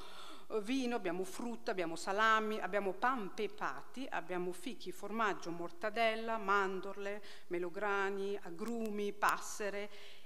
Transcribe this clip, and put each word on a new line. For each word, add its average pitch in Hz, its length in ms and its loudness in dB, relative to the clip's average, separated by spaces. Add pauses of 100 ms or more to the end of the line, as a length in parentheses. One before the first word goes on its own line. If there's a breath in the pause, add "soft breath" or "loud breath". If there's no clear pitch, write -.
(520 loud breath)
eh, 214 100 0
vino, 240 340 0
abbiamo 185 280 0
frutta, 233 480 -2
abbiamo 170 240 0
salami, 214 640 4
abbiamo 190 340 0
pan 233 400 2
pepati, 196 800 -4
abbiamo 180 400 0
fichi, 185 400 -6
formaggio, 202 580 0
mortadella, 220 880 0
mandorle, 196 880 2 (240 loud breath)
melograni, 196 960 0
agrumi, 208 720 -2
passere, 202 1120 0